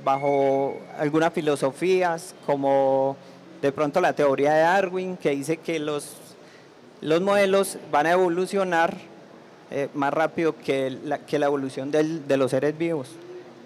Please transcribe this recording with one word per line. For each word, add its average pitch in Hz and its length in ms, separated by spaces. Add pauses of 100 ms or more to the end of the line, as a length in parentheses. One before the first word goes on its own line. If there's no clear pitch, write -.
bajo 139 720 (220)
algunas 160 340
filosofías, 165 1000 (100)
como 139 720 (460)
de 139 100
pronto 147 300
la 160 100
teoría 139 400
de 156 80
Darwin, 185 560
que 165 140
dice 143 260
que 170 220
los, 147 380 (840)
los 160 220
modelos 196 560 (120)
van 147 160
a 165 60
evolucionar, 180 800 (760)
eh, 139 240
más 143 180
rápido 156 460
que 135 320
la, 135 300
que - 180
la 147 80
evolución 135 440
del, 156 380
de 139 80
los 135 140
seres 143 260
vivos. 160 320 (580)